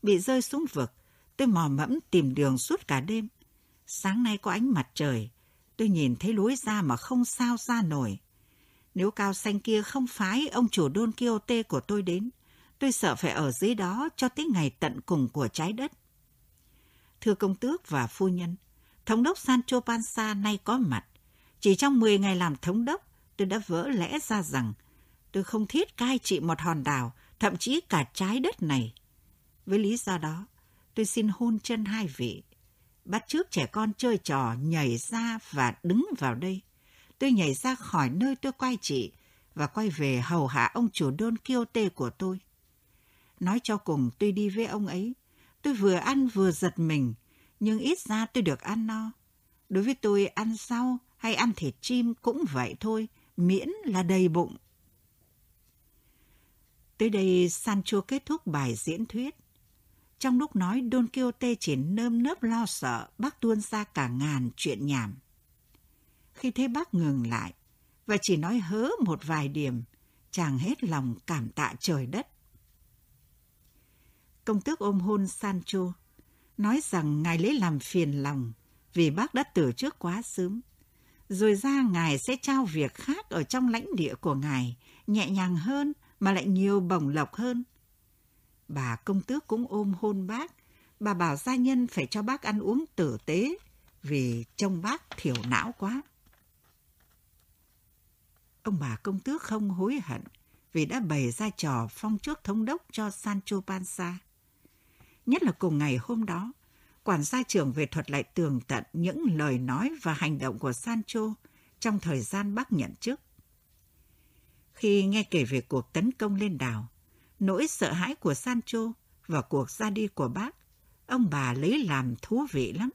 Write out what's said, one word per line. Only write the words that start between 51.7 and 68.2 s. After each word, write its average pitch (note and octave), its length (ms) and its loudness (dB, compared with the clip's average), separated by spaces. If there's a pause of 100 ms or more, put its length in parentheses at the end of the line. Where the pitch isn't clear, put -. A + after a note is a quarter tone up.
chim A#3+ 420 0
cũng C4+ 300 0
vậy C3 280 -2
thôi, A3 280 -2 (280)
miễn F#3 320 4 (160)
là F#3+ 180 0
đầy F#3 260 4
bụng. E3 280 0 (2500)
Tới A3 120 4
đây, F#3 380 6
Sancho G3+ 520 0
kết C4+ 260 -4
thúc D#4+ 200 -2
bài C#3 300 0
diễn E3+ 300 -4
thuyết. B3 280 -6 (840)
Trong B3 200 4
lúc D4 180 0
nói, G#3+ 360 2
Don B3 140 4
Quixote B3 480 0
chỉ D3+ 220 0
nơm A3+ 460 2
nớp D4+ 200 0
lo A3+ 240 2
sợ, - 420 -4 (100)
bác C4 220 -4
tuôn A3+ 200 2
ra G#3+ 240 -4
cả C3+ 240 -2
ngàn B2+ 480 0
chuyện C3 300 -4
nhảm. A#2+ 280 -2 (1200)
Khi C4 160 -4
thấy C4 180 0
bác D4 260 -4
ngừng C#3 360 2
lại A2+ 240 -4 (520)
và G#3+ 160 0